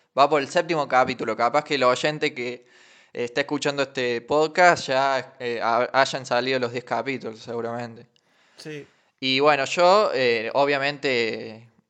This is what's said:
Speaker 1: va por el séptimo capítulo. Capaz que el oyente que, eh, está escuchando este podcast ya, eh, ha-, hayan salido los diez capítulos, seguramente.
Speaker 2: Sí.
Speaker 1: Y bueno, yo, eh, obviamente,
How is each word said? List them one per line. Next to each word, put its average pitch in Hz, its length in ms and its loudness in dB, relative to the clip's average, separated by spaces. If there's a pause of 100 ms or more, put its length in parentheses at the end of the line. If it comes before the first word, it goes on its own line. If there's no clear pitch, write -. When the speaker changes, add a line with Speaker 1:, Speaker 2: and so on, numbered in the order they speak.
(180)
Speaker 1:
va 139 100 6
por 147 120 2
el 135 80 -4
séptimo 160 400 -2
capítulo. 127 480 0
Capaz 120 280 0
que 151 100 -4
el 135 100 0
oyente 147 480 0
que, 123 200 -8 (600)
eh, 120 120 -6
está 139 180 -4
escuchando 143 400 -4
este 123 400 -4
podcast 156 640 2
ya, 135 520 -2
eh, 120 240 -6
ha-, 117 300 0
hayan 135 320 0
salido 127 340 0
los 120 140 -4
diez 123 120 -6
capítulos, 117 560 -6
seguramente. 117 640 -10 (500)
Speaker 2:
Sí. 151 300 -16 (340)
Speaker 1:
Y 131 200 2
bueno, 143 260 4
yo, 185 480 4
eh, 117 400 0
obviamente, 127 1120 -2 (220)